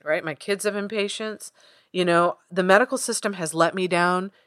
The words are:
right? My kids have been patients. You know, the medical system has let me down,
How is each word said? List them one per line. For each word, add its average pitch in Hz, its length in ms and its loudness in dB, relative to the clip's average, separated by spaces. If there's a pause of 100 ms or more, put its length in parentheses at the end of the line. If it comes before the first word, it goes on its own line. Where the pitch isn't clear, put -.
right? 156 220 -2
My 156 100 -6
kids 196 300 -4
have 202 100 0
been 202 140 -6
patients. 214 640 -6 (400)
You 180 120 0
know, 170 340 2 (120)
the 180 140 -2
medical 226 340 4
system 208 360 -4
has 160 200 -6
let 165 200 2
me 185 140 -2
down, 180 440 2 (140)